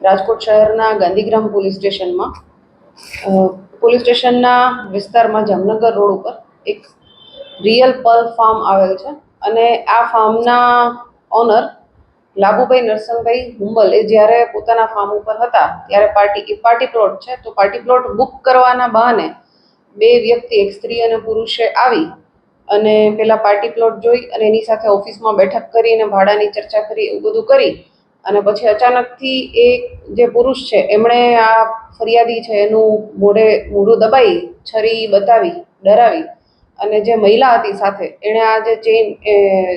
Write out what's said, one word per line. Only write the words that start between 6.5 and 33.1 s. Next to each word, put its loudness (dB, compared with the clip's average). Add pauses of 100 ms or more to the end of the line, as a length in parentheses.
એક -10 (800)
રિયલ 2
પર્લ 2 (120)
ફાર્મ 0
આવેલ 0
છે -14 (320)
અને 0
આ 0 (100)
ફાર્મના 0 (720)
ઓનર 2 (760)
લાભુભાઈ 2
નરસંગભાઈ -4
હુંબલ 0
એ 2
જ્યારે 4
પોતાના -2
ફાર્મ -6
ઉપર -6
હતા -2
ત્યારે 2
પાર્ટી, -2
એ -10
પાર્ટી 0
પ્લોટ -2
છે, -12
તો -18
પાર્ટી -2
પ્લોટ 0
બુક -4
કરવાના 2
બહાને 0 (640)
બે 4
વ્યક્તિ, -2
એક 0
સ્ત્રી -8
અને -2
પુરુષે -4
આવી 0 (640)
અને 2
પેલા 2
પાર્ટી 0
પ્લોટ -2
જોઈ 0
અને -4
એની 2
સાથે -4
ઓફિસમાં -2
બેઠક -2
કરી 2
અને 0
ભાડાની 0
ચર્ચા -6
કરી, -6
એવું -8
બધું -4
કરી 0 (400)
અને -2
પછી -2
અચાનકથી -2
એ 0 (120)
જે 0
પુરુષ 0
છે -2
એમણે 2
આ 4 (360)
ફરિયાદી 0
છે -10
એનું 2 (100)